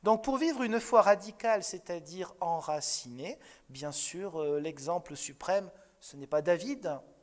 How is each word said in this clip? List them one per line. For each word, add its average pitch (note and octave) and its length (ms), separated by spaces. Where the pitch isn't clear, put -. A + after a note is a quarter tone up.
Donc A3 220
pour C4+ 140
vivre C#4+ 260
une A3+ 160
foi A3+ 220
radicale, G#3 600
c'est-à-dire F3 760
enracinée, D3+ 960
bien C#3 220
sûr, E3+ 500
euh, D3 180
l'exemple D3+ 560
suprême, F#3 540
ce - 160
n'est C#3 120
pas D3+ 140
David F3 580